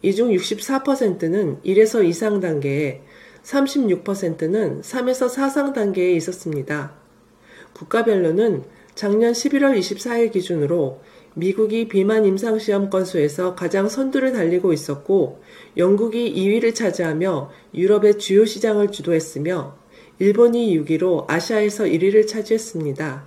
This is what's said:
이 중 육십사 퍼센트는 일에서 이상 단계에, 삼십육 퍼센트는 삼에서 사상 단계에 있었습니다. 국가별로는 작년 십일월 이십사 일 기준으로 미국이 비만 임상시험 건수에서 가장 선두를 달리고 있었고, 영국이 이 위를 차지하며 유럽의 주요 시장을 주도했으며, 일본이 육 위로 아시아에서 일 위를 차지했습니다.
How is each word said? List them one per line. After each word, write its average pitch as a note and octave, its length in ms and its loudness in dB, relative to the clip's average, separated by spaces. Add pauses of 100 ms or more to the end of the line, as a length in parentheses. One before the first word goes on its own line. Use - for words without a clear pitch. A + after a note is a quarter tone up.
이 G3 120 2
중 A3+ 180 2
육십사 G#3+ 520 -2
퍼센트는 F#3+ 760 0
일에서 G#3+ 420 4
이상 G3 360 0
단계에, C#3+ 640 -2 (420)
삼십육 C4+ 640 0
퍼센트는 F3 760 -4
삼에서 B3+ 460 -2
사상 C#4 460 -2
단계에 F#3 400 0
있었습니다. D3+ 800 -4 (800)
국가별로는 F#3+ 920 0 (320)
작년 A3 380 2
십일월 C#4 420 2
이십사 G3+ 420 -4
일 A#3 140 2
기준으로 E3 680 -2 (320)
미국이 G#3+ 560 -2
비만 G#3 340 2
임상시험 G3+ 680 0
건수에서 F3+ 680 -2
가장 F#3+ 340 -2
선두를 C4 420 0
달리고 F3+ 400 0
있었고, C#3+ 680 -2 (340)
영국이 G#3+ 540 2
이 F#3+ 180 0
위를 A3+ 260 2
차지하며 E3+ 800 -2 (240)
유럽의 G3+ 440 4
주요 G3+ 260 4
시장을 G#3 480 0
주도했으며, D#3 840 -4 (440)
일본이 A3+ 560 4
육 D3+ 140 -2
위로 D#3+ 380 0
아시아에서 G#3 600 0
일 E3 160 2
위를 G#3 220 6
차지했습니다. D#3 1000 -6